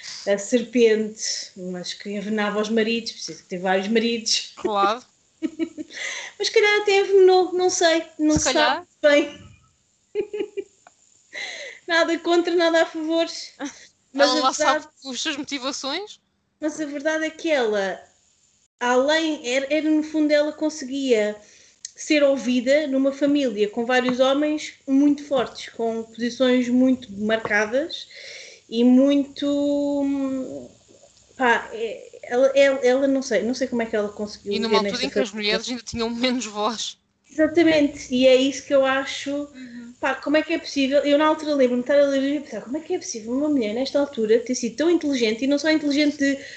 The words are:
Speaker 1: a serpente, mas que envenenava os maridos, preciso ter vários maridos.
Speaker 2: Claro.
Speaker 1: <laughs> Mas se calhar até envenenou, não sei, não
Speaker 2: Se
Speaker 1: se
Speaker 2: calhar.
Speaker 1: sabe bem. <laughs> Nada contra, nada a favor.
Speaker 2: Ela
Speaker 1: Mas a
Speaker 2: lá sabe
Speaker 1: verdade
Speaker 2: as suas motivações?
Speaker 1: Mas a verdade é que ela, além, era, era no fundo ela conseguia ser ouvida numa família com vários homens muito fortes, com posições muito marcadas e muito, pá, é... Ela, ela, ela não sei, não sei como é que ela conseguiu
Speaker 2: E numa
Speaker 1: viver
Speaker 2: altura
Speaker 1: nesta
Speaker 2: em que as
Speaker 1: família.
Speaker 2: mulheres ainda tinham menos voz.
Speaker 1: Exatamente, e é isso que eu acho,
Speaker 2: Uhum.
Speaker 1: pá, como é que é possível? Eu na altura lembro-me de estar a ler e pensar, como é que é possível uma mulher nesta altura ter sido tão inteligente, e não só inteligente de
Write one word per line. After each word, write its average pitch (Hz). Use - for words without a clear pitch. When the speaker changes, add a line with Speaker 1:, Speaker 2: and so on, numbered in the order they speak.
Speaker 1:
a 202
serpente, 220
mas 180
que -
envenenava 208
os 214
maridos, 226
preciso -
ter 180
vários 190
maridos. 226
Speaker 2:
Claro. 208
Speaker 1:
<laughs> 320
Mas 403
se -
calhar 415
até 403
envenenou, 370
não 359
sei, 330
não 302
Speaker 2:
Se 302
Speaker 1:
se 262
Speaker 2:
calhar. 302
Speaker 1:
sabe 294
bem. -
<laughs> 403
Nada 330
contra, 339
nada 330
a 339
favor. 330
Speaker 2:
Ela 277
Speaker 1:
Mas 277
a -
Speaker 2:
lá 262
sabe 285
Speaker 1:
verdade 294
Speaker 2:
as -
suas 285
motivações? 277
Speaker 1:
Mas 302
a 302
verdade 311
é 311
que 320
ela, 208
além, 269
era, 269
era 311
no 302
fundo 302
ela 294
conseguia 262
ser 294
ouvida 262
numa 269
família 269
com 233
vários 254
homens 294
muito 285
fortes, -
com 226
posições 240
muito 254
marcadas 214
e 233
muito, 277
pá, 233
é... -
Ela, 254
ela, 277
ela 262
não 269
sei, 208
não 233
sei 254
como 240
é 226
que 226
ela 208
conseguiu 208
Speaker 2:
E 226
numa 226
Speaker 1:
viver 202
Speaker 2:
altura -
Speaker 1:
nesta -
Speaker 2:
em 277
que -
as 240
Speaker 1:
família. 208
Speaker 2:
mulheres 220
ainda 240
tinham 233
menos 240
voz. 208
Speaker 1:
Exatamente, 311
e 254
é 262
isso 269
que 294
eu 269
acho, 269
Speaker 2:
Uhum. 254
Speaker 1:
pá, 269
como 285
é 311
que 330
é 320
possível? 277
Eu 285
na 311
altura 311
lembro-me 247
de 247
estar 285
a 277
ler 277
e 294
pensar, 208
como 254
é -
que 349
é 359
possível 226
uma 294
mulher 233
nesta 269
altura 226
ter 247
sido 233
tão 311
inteligente, 262
e 269
não 285
só 311
inteligente 294
de 277